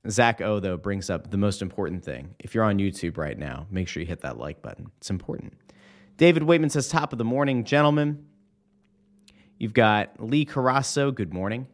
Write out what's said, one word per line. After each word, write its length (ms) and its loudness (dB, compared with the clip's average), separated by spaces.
Zach 300 4
O, 200 0
though, 160 -2
brings 320 -6
up 220 -4
the 80 -2
most 240 0
important 420 -6
thing. 340 -12
If 160 -16
you're 100 4
on 140 2
YouTube 380 -2
right 220 -6
now, 320 -10
make 180 -4
sure 140 -8
you 40 -6
hit 140 -8
that 180 -10
like 220 -10
button. 380 -14
It's 120 -14
important. 440 -8
David 260 8
Waitman 280 4
says, 180 0
"Top 240 0
of 60 -8
the 60 -2
morning, 400 0
gentlemen." 600 2
You've 140 -4
got 500 4
Lee 220 0
Carasso, 680 0
"Good 180 -6
morning. 420 -6